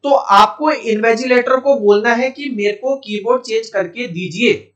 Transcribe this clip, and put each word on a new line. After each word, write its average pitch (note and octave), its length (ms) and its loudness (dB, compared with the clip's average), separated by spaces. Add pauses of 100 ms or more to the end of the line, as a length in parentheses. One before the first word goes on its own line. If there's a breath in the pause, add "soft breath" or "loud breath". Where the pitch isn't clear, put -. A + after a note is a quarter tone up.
तो C#4 100 2
आपको A3 580 2
invagilator A#3+ 880 0
को C#4 200 2
बोलना G#3 340 2
है B3+ 180 -2
कि C#4+ 180 -10
मेरे G#3 240 -2
को C4+ 220 -4
keyboard A#3 460 -4
change A3+ 280 -6
करके G3 380 -6
दीजिए। F#3 680 -2